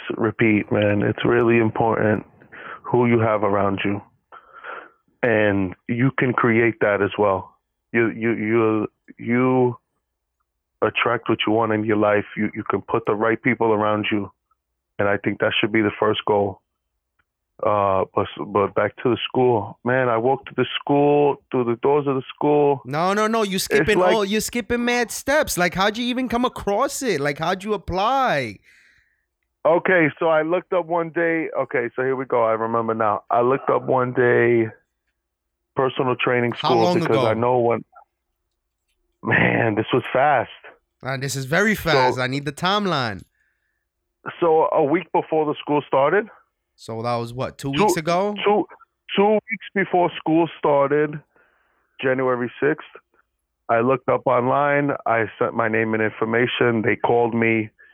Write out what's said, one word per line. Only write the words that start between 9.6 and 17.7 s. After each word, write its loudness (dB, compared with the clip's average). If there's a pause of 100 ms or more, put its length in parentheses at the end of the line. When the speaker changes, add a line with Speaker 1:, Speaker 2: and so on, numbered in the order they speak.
Speaker 1:
attract -2
what 0
you 0
want 0
in -2
your 0
life. 2 (120)
You, -2
you -8
can -2
put -4
the 0
right -2
people 0
around 0
you, -4 (680)
and 2
I 0
think -4
that 0
should -2
be 2
the 2
first 0
goal. 0 (1000)
Uh, 2 (100)